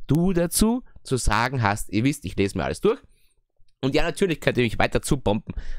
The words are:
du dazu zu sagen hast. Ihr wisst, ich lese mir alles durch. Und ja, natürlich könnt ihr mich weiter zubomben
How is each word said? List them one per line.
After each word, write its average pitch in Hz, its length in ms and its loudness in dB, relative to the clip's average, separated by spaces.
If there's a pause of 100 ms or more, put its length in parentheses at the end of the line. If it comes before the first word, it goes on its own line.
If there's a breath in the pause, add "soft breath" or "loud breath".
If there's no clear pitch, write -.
du 170 260 2
dazu 208 500 2 (200 soft breath)
zu 131 120 -2
sagen 120 460 0
hast. 104 300 0
Ihr 107 120 0
wisst, - 220 -2
ich 95 100 -10
lese 98 220 0
mir 73 80 -2
alles 71 160 -4
durch. 220 180 2 (840)
Und 139 140 0
ja, 151 80 4
natürlich 170 380 0
könnt 107 160 0
ihr 123 60 2
mich 113 160 0
weiter 123 220 0
zubomben - 520 -2 (260 loud breath)